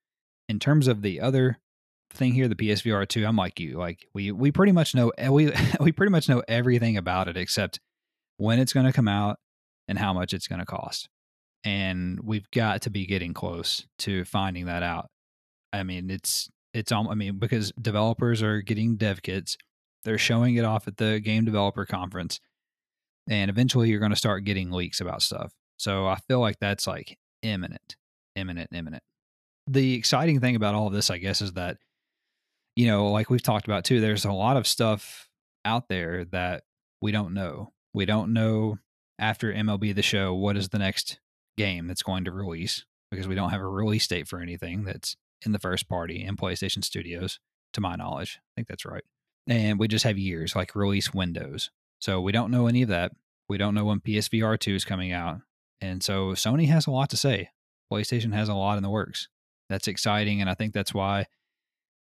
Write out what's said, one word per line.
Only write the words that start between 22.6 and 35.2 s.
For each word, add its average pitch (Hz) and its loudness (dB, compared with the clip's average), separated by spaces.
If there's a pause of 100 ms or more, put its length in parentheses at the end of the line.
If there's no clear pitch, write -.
and 101 2
eventually 117 4
you're 107 2
gonna 104 4
start 101 0
getting 95 -2
leaks 90 -4
about 90 -6
stuff. - -4 (240)
So 98 0
I 95 2 (100)
feel 127 4
like 107 2
that's, 101 0
like, - -10 (240)
imminent, 95 -6 (380)
imminent, 90 -8
imminent. 80 -8 (680)
The 131 4
exciting 139 2
thing 123 2
about 104 2
all 107 2
of 98 -2
this, 104 0
I 90 -4
guess, 95 -2
is 98 -4
that, 90 -6 (960)
you 120 6
know, 104 4
like 104 2
we've 123 2
talked 107 0
about 104 0
too, 127 4
there's 107 2
a 101 0
lot 107 2
of 110 2
stuff - 0 (380)